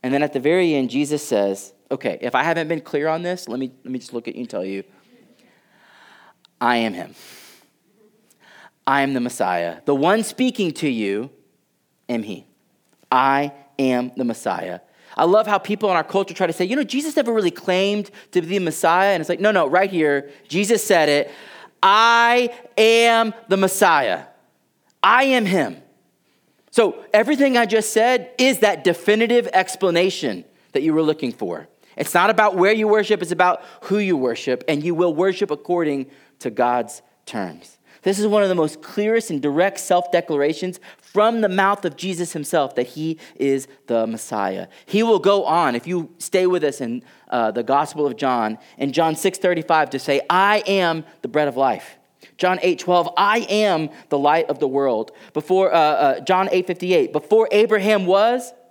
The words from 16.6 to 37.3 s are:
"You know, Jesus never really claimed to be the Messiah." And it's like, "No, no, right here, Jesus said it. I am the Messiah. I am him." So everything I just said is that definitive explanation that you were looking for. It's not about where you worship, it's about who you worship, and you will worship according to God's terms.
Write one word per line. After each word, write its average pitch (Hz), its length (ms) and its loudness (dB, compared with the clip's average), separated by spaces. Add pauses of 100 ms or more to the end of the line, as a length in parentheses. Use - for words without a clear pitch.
"You 220 120 -4
know, 285 80 -2
Jesus 294 320 -4
never 240 160 0
really 208 180 0
claimed 196 600 -2 (220)
to 180 100 0
be 160 60 -10
the 196 100 -2
Messiah." 180 560 2
And 170 60 -2
it's 156 100 -6
like, 175 100 -4
"No, 208 100 2
no, 180 160 2
right 185 240 0
here, 147 400 0 (180)
Jesus 202 360 0
said 160 240 4
it. 147 220 0 (520)
I 233 680 4 (260)
am 226 560 4 (160)
the 190 80 2
Messiah. 160 680 2 (760)
I 240 220 6
am 254 220 2
him." 143 360 -2 (880)
So 220 260 2 (180)
everything 262 420 2
I 233 80 4
just 214 300 -2
said 240 420 2
is 254 220 2
that 185 260 0
definitive 214 720 2
explanation 170 880 0 (280)
that 139 100 0
you 160 100 0
were 160 100 2
looking 151 300 -2
for. 85 360 -10 (280)
It's - 160 -6
not 180 160 4
about 208 280 2
where 190 160 4
you 214 140 0
worship, 208 360 2
it's 170 100 -6
about 185 300 2 (220)
who 190 120 -2
you 190 220 0
worship, 123 500 -4
and 147 160 -2
you 170 100 -2
will 170 200 0
worship 185 360 -2
according 147 600 -4 (300)
to 127 100 -6
God's 120 500 -2 (240)
terms. - 540 -10 (240)